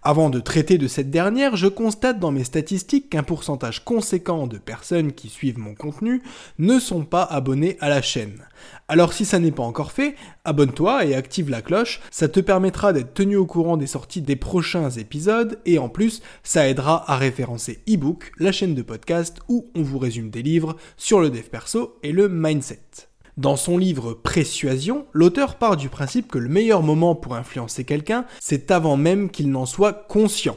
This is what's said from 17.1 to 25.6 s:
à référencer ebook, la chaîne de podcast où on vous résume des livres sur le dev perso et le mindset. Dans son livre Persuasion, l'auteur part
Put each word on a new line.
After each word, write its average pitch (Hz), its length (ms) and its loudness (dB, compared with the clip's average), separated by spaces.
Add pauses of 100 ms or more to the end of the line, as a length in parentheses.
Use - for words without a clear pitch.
à 135 60 2
référencer 123 680 -4
ebook, 170 500 0
la 190 140 2
chaîne 185 240 0
de 123 80 -4
podcast 170 640 -4
où 240 260 -2
on 170 80 -2
vous 139 160 -2
résume 117 320 -4
des 113 140 -10
livres 160 320 2 (200)
sur - 240 4
le 156 120 4
dev 117 100 -6
perso 226 640 -6
et 147 80 -4
le 196 180 4
mindset. 156 520 -2 (560)
Dans 139 200 0
son 175 200 0
livre 139 360 0
Persuasion, 151 960 -2
l'auteur 175 440 4
part 214 200 2